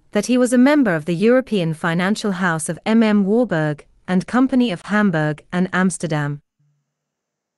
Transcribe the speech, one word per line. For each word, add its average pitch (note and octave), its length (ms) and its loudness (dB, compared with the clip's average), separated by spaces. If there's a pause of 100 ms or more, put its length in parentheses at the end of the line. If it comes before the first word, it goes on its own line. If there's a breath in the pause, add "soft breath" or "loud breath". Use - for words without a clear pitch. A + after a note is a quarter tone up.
(100)
that G#3 160 -2
he B3 100 2
was B3 160 2
a B3+ 60 4
member C4 380 4
of D3+ 80 -6
the F3 100 -2
European G#3 580 0
financial F#3 600 -2
house F3 360 -2
of E3 160 -8
M A3+ 200 2
M G#3 200 2
Warburg F3+ 600 -2 (220)
and F3+ 180 0
Company B3 460 0
of E3 100 -8
Hamburg E3 680 -2
and F3+ 200 -2
Amsterdam. D#3 720 -2 (1160)